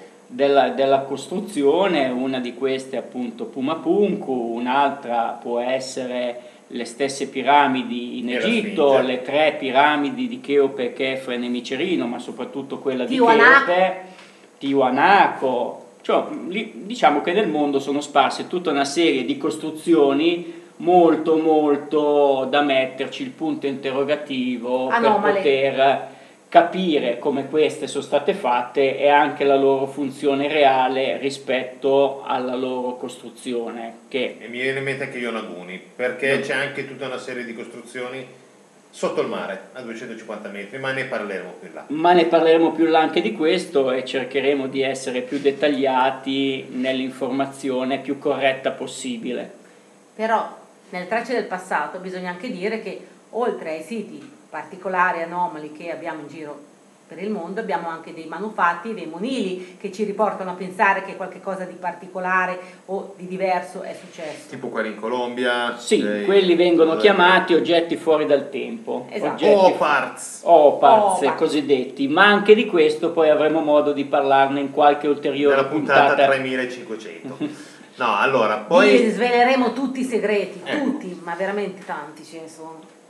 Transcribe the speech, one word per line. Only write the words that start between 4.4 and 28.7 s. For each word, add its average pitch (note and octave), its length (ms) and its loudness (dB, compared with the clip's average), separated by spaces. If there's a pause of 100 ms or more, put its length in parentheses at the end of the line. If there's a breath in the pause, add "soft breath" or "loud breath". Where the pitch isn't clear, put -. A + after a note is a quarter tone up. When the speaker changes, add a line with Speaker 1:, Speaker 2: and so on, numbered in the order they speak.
Speaker 1:
un'altra B2 840 0
può A#2+ 200 -4
essere B2 800 -4 (280 loud breath)
le A#2+ 180 -8
stesse C#3 420 -6
piramidi B2+ 920 2
in B2 120 -6
Speaker 2:
E B2 100 -2
la - 0 -
Speaker 1:
Egitto, F#3+ 540 2
Speaker 2:
Sfinge. B2+ 180 4
Speaker 1:
le B2+ 100 -4
tre D3 380 0
piramidi C3+ 680 2
di A#2+ 140 -10
Cheope, C3+ 520 0
Chefren C3 500 -4
e B2 40 -4
Micerino, C3 600 -4
ma A#2+ 100 -6
soprattutto B2 600 -10
quella B2+ 260 -2
di B3+ 80 -4
Speaker 3:
Tiwanaku. A#3+ 520 6
Speaker 1:
Cheope, F3+ 360 2 (560 loud breath)
Tiwanaku. C#3 1300 2 (180)
Cioè, E3+ 220 2 (240)
lì, - 240 -6 (140)
diciamo D3+ 360 2
che F3 120 -2
nel G#3 140 2
mondo D3 320 0
sono C#3+ 220 -2
sparse C3+ 460 0
tutta F3+ 240 -2
una C#3 140 0
serie C#3 400 2
di C#3 120 -4
costruzioni D#3+ 1300 0 (140)
molto, D#3+ 600 4
molto D3 1120 2
da C#3+ 120 2
metterci C3 600 -2
il B2+ 60 -8
punto D3+ 360 -4
interrogativo C3 1200 -2
per A3 100 2
Speaker 3:
Anomale. G#3 400 4
Speaker 1:
poter C3+ 680 2 (420 loud breath)
capire D3+ 680 2
come C3 300 -4
queste D3 400 0
sono C3 160 -6
state - 300 0
fatte C3 640 0